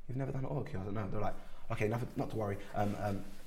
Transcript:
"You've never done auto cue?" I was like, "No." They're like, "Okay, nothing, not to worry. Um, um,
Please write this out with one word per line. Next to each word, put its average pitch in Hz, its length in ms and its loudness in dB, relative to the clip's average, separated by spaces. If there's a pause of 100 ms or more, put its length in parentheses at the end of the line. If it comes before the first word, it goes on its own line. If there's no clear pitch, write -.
"You've 123 100 -2
never 135 160 0
done 135 120 -2
auto 143 180 -2
cue?" - 160 -4
I 95 60 -2
was 101 80 -2
like, 104 120 0
"No." 95 60 -2
They're 107 100 2
like, 95 140 4 (360)
"Okay, 110 160 4
nothing, 117 300 0
not 135 140 0
to - 40 -2
worry. 101 220 2 (180)
Um, 104 280 4
um, 101 200 2 (220)